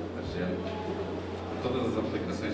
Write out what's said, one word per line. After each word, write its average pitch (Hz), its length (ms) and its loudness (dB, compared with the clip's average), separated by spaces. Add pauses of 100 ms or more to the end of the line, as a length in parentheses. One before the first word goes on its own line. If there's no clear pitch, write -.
detergentes, - 640 0 (960)
todas - 240 2
as 107 100 2
aplicações 98 560 0